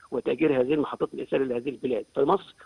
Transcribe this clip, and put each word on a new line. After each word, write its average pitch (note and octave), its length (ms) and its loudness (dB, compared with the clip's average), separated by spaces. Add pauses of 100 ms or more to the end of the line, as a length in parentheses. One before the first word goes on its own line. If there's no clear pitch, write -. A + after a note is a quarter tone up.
(120)
وتأجير C3+ 500 2
هذه C3 120 2
المحطات D3 400 -2
الإسالة C3+ 320 -2
لهذه B2 240 -4
البلاد، A#2+ 360 -4 (100)
فمصر D3+ 400 0 (100)